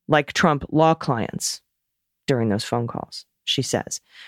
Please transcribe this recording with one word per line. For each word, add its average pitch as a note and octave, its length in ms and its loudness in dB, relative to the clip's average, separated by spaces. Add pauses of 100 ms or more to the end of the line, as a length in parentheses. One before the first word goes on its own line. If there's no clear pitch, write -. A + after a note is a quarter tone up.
like D3 240 2
Trump, D3+ 380 2
law D#3+ 240 4
clients - 680 -4 (640)
during A#2 220 2
those G#2 160 0
phone A#2 220 -2
calls, - 400 -12 (180)
she - 180 -2
says. - 380 -4 (260)